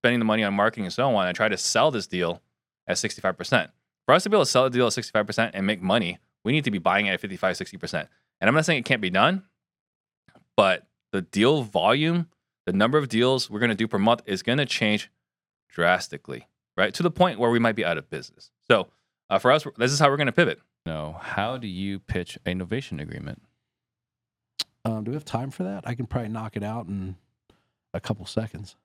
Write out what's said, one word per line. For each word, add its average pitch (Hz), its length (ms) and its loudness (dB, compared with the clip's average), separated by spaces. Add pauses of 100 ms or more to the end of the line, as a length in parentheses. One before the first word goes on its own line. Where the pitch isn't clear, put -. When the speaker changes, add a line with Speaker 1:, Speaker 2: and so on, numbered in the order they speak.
Speaker 1:
Spending 120 180 2
the 113 60 0
money 110 180 2
on 101 100 0
marketing 104 320 0
and 87 80 -8
so 127 220 0
on, 95 120 2
and 90 80 -4
try 110 140 0
to 95 80 -2
sell 139 340 2
this 107 160 -4
deal 85 340 -2 (460)
at 95 100 -2
sixty-five - 400 -4
percent. 90 340 0 (340)
For 131 80 6
us 185 100 4
to 214 60 -6
be 214 60 2
able 165 100 6
to - 60 -2
sell 131 140 4
a 131 40 2
deal 123 180 2
at 107 60 0
sixty-five 107 320 -2
percent 110 300 -2
and 95 100 -2
make 101 160 0
money, 92 380 0 (240)
we 110 80 0
need 151 140 0
to 120 60 -2
be 101 60 -4
buying 95 300 2
it 95 60 0
at 85 60 -4
fifty-five, 95 380 -4
sixty 95 200 -12
percent. 80 300 -8 (320)
And 95 80 4
I'm 120 60 6
not 156 120 2
saying 156 140 0
it 120 60 -8
can't 123 160 0
be 92 80 -2
done, 143 340 2 (1120)
but 95 320 4 (240)
the 98 100 -2
deal 123 420 2
volume, 139 640 2 (380)
the 92 80 -2
number 113 240 4
of 139 120 0
deals 123 400 2
we're 104 100 -8
gonna 117 160 2
do 110 120 -2
per 110 100 -2
month 113 280 4
is 95 180 -4
gonna 135 220 0
change - 460 -2 (560)
drastically, 85 800 -2 (300)
right? 98 160 2
To 170 100 -4
the 170 80 2
point 160 280 2
where 117 100 2
we 117 100 4
might 113 160 2
be 104 80 -2
out 82 140 0
of 71 120 -10
business. - 420 -14 (180)
So, 101 180 4 (420)
uh, 98 100 2
for 123 120 4
us, 151 140 4 (120)
this 123 140 0
is 143 80 -2
how 147 100 6
we're 139 80 0
gonna 139 140 0
pivot. 123 280 0 (260)
No, 80 340 -8
how 117 380 -6
do 117 100 -10
you 95 320 -6
pitch - 460 -8
a 90 60 -2
novation 92 500 -6
agreement? 69 400 -12 (1400)
Speaker 2:
Um, 110 180 -4
do 117 80 -6
we 143 40 -6
have 147 100 -10
time 131 260 -4
for - 120 -8
that? 190 220 -8
I 123 80 -6
can 120 120 -6
probably 117 240 -4
knock 110 260 -8
it 104 80 -4
out 101 240 -6
in 92 280 -6 (800)
a - 60 -6
couple - 260 -6
seconds. - 580 -8